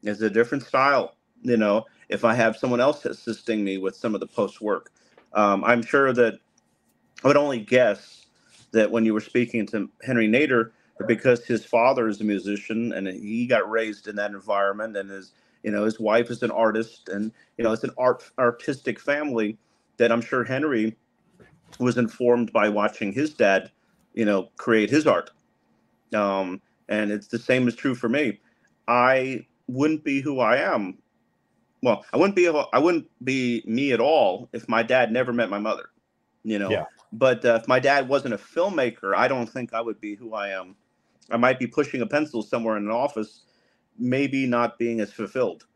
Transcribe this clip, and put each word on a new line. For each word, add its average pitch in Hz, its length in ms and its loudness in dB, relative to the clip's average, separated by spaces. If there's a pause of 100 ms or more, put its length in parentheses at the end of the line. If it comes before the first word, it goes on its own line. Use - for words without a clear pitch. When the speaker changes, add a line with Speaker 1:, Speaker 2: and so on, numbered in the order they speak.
Speaker 1:
It's 104 180 -6
a 110 80 0
different 117 340 0
style, 135 520 0 (260)
you 120 160 0
know, 107 280 2 (220)
if - 160 -6
I 113 100 2
have 113 220 2
someone 123 240 -2
else 139 260 0
assisting 110 580 -6
me 98 140 -4
with 95 180 -6
some 110 180 -6
of 98 80 -6
the 113 60 -10
post - 340 -4
work. 104 300 -4 (420)
Um, 101 300 2
I'm 120 200 4
sure 135 300 2
that 117 260 2 (840)
I 131 40 4
would 147 100 6
only 143 220 0
guess 110 680 0 (460)
that 110 180 4
when 113 160 2
you 110 80 4
were 107 60 0
speaking 117 480 -2
to 104 220 -6 (140)
Henry 117 240 0
Nader, 123 440 2 (360)
because 120 380 2
his 110 200 -2
father 120 420 2
is 104 140 -4
a - 20 -6
musician 104 680 -4
and 95 140 -6
he 107 380 -6
got 110 240 0
raised 110 380 -4
in 104 80 -12
that 104 160 -6
environment, 101 680 -4
and 98 120 -10
his, 95 240 -16 (300)
you 104 80 -4
know, 104 120 -2
his 110 160 -2
wife 110 300 2
is 120 140 -8
an 110 80 -2
artist, 110 580 -2
and, 104 220 -6 (260)
you 120 60 -6
know, 135 80 2
it's 131 120 -4
an 127 140 -6
art, 127 260 0 (160)
artistic 127 600 -2
family, 131 580 -2 (400)
that 120 140 4
I'm 143 100 2
sure 123 220 -2
Henry 123 520 -2 (840)
was 123 180 0
informed 120 560 2
by 107 160 4
watching 104 420 -2
his 147 220 -4
dad, 98 360 2 (440)
you 113 120 -2
know, 101 320 0
create 110 320 2
his 147 180 2
art. 92 240 0 (840)
Um, 98 480 -2 (260)
and 107 240 -2
it's 104 160 -8
the 117 120 -6
same 127 280 0
is 117 80 -2
true 131 200 -2
for 120 140 -4
me. 131 300 -2 (480)
I 127 580 4 (220)
wouldn't 151 360 0
be 139 160 -2
who 135 200 -4
I 113 180 4
am. 131 400 -2 (840)
Well, 113 300 0
I - 60 -2
wouldn't 196 180 2
be, 175 120 4
I 143 320 2
wouldn't 165 280 2 (160)
be 127 420 -2
me 127 280 0
at 113 60 0
all 117 520 2
if - 160 -12
my 113 160 2
dad 123 280 2
never 123 200 0
met 117 180 -2
my 101 100 -4
mother, 104 300 -4 (540)
you 107 160 -4
know? 98 100 -4
Speaker 2:
Yeah. 92 160 -2 (280)
Speaker 1:
But, 127 320 2
uh, 117 160 4
if - 60 -14
my 131 120 4
dad 139 300 2
wasn't 135 240 0
a 101 40 -6
filmmaker, 127 800 -2
I 117 120 2
don't 127 200 -2
think 117 260 -12
I 113 80 -4
would 113 200 -8
be 104 140 -10
who 110 180 -16
I 101 160 -6
am. 92 260 -10 (560)
I - 60 -2
might 127 220 2
be 123 80 -4
pushing 139 340 -4
a 110 60 -4
pencil 147 340 -4
somewhere 113 360 -4
in 104 80 -4
an 107 60 -4
office, - 520 -6 (560)
maybe 135 480 -2
not 120 320 -2
being 117 200 -2
as 101 140 -6
fulfilled. 110 520 -6 (100)